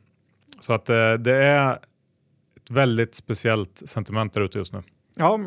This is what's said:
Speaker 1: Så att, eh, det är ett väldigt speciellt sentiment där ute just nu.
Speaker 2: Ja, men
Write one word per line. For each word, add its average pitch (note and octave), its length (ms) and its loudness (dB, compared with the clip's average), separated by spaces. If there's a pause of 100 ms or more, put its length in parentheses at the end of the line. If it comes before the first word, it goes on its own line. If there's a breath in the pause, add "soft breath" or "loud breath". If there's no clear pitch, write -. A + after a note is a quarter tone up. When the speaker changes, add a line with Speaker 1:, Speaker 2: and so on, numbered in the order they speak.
(600)
Speaker 1:
Så - 120 -4
att, A2+ 180 -2
eh, A2+ 220 4
det A#2 220 0
är C#3 380 4 (840)
ett - 140 -20
väldigt A#2+ 440 2
speciellt G#2+ 720 -4
sentiment G#2+ 460 -6
där A2 80 -4
ute G2 180 -4
just G2 140 -10
nu. F#2 100 -12 (340)
Speaker 2:
Ja, F3+ 200 2
men G#3 100 -6